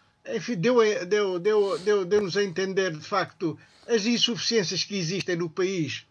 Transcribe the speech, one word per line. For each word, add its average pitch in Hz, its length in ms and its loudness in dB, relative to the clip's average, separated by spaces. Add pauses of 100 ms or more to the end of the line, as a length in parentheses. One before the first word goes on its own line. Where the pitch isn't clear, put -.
(260)
enfim, 233 300 -4
deu, 233 220 4 (280)
deu, 190 320 0
deu, 196 420 2
deu, 202 260 2
deu-nos 196 280 0
a 202 80 0
entender, 190 500 -2
de 156 140 -10
facto, 180 520 -2 (280)
as 220 200 0
insuficiências 220 760 0
que 202 140 -6
existem 180 400 -2
no 170 140 -4
país, 180 600 -4